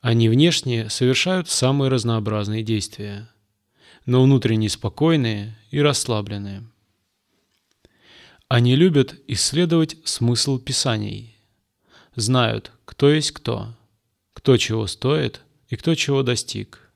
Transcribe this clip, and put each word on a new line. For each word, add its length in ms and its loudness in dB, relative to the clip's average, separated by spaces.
Они 260 2
внешне 600 2
совершают 600 0
самые 420 0
разнообразные 720 -2
действия, 680 -6
но 160 4
внутренне 460 4
спокойные 880 -2
и 100 -4
расслабленные. 880 -2
Они 280 4
любят 520 2
исследовать 760 0
смысл 540 0
писаний, 800 -4
знают, 560 0
кто 260 2
есть 220 0
кто, 440 -8
кто 240 2
чего 300 -2
стоит 540 -4
и 80 -8
кто 180 -2
чего 300 0
достиг. 720 -6